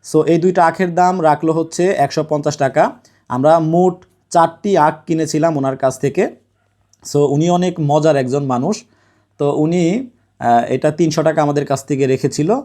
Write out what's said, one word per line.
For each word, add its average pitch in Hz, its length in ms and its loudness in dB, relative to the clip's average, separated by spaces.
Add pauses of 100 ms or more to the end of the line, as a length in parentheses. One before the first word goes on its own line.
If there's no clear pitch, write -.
(100)
So, 156 120 4
এই 160 140 2
দুইটা 175 280 2
আখের 170 300 -2
দাম 180 280 2
রাখলো 156 300 2
হচ্ছে 165 340 -2
একশো 147 420 -2
পঞ্চাশ 147 280 -2
টাকা। 143 340 0 (380)
আমরা 143 300 4
মোট 170 460 0 (240)
চারটি 175 480 0
আখ 156 180 2 (120)
কিনেছিলাম 160 500 -2
ওনার 135 200 -4
কাছ 131 220 -2
থেকে। 143 360 -2 (720)
So, - 140 -2
উনি 147 300 2
অনেক 175 300 0
মজার 151 360 2
একজন 135 300 -2
মানুষ। 135 380 -2 (540)
তো 143 140 -2
উনি, 170 580 0 (300)
আহ, 120 280 2
এটা 131 240 0
তিনশো 156 320 -2
টাকা 160 180 0
আমাদের 147 240 0
কাছ 135 200 -4
থেকে 139 220 -2
রেখেছিল। 147 580 -2